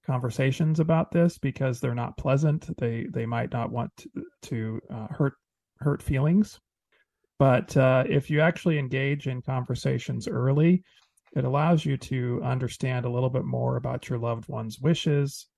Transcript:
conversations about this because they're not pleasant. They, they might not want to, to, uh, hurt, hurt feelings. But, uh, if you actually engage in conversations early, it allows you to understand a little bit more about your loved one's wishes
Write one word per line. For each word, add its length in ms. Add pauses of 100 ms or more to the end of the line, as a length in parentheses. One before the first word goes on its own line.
conversations 720
about 320
this 260
because 420
they're 140
not 240
pleasant. 600
They, 360
they 120
might 260
not 200
want 260
to, 120 (340)
to, 460
uh, 200
hurt, 240 (460)
hurt 220
feelings. 580 (800)
But, 400
uh, 320
if 220
you 100
actually 380
engage 480
in 140
conversations 840
early, 560 (520)
it 80
allows 420
you 120
to 460
understand 600
a 60
little 180
bit 160
more 300
about 340
your 80
loved 300
one's 320
wishes 680 (120)